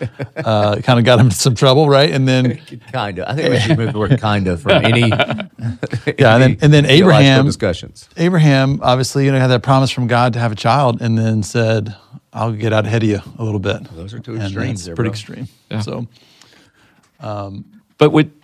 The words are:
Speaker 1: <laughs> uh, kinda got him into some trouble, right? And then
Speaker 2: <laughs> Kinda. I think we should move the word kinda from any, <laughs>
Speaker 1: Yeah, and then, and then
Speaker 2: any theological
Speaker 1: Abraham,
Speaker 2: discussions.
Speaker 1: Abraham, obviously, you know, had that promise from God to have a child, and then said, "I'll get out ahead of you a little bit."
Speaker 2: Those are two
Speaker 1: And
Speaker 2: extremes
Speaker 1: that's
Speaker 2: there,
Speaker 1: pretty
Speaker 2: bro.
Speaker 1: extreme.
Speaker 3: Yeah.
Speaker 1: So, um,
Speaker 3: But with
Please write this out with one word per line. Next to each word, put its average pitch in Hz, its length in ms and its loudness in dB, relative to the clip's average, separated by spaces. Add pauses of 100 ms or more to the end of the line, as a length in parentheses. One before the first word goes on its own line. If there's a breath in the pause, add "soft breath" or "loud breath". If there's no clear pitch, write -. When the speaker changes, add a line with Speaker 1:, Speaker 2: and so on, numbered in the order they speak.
(140)
Speaker 1:
<laughs> - 220 -14
uh, 104 400 -2
kinda 120 260 2
got 120 160 4
him 117 80 6
into 101 100 0
some 131 180 0
trouble, 139 340 2
right? 139 220 4
And 135 160 -2
then 127 320 0
Speaker 2:
<laughs> - 340 -20
Kinda. 104 380 -8
I 113 40 -6
think 151 160 -2
we - 100 2
should 107 160 0
move 110 160 -2
the 104 60 -8
word 107 220 4
kinda 101 360 -2
from 156 280 0
any, 113 160 2
<laughs> 117 1200 -4
Speaker 1:
Yeah, 110 160 4
and 123 80 4
then, 120 200 2
and 151 100 6
then 147 140 4
Speaker 2:
any 139 120 4
theological 190 80 6 (120)
Speaker 1:
Abraham, 135 280 4
Speaker 2:
discussions. - 680 -6
Speaker 1:
Abraham, 147 680 2
obviously, 131 420 0
you 139 80 0
know, 135 60 0
had 131 100 2
that 123 140 0
promise 135 280 0
from 123 160 -4
God 120 280 0
to 120 40 -8
have 117 140 -4
a 104 40 -8
child, 120 460 0
and 113 160 0
then 110 240 0
said, 110 520 -2 (380 soft breath)
"I'll 113 200 -6
get 107 200 -4
out 107 140 0
ahead 107 160 -2
of 110 60 0
you 101 120 -2 (180)
a 113 60 -8
little 104 160 -4
bit." 95 240 -6 (100)
Speaker 2:
Those 95 200 -16
are 117 60 -16
two 113 140 -14
Speaker 1:
And 107 100 -8
Speaker 2:
extremes 98 240 -8 (120)
Speaker 1:
that's 87 60 -14
Speaker 2:
there, 85 80 -14
Speaker 1:
pretty 113 140 -4
Speaker 2:
bro. 107 60 -8
Speaker 1:
extreme. - 340 -14 (220)
Speaker 3:
Yeah. 107 100 -8
Speaker 1:
So, 117 260 -8 (1160 soft breath)
um, 101 440 -12 (340)
Speaker 3:
But 151 120 4
with 156 200 0 (140)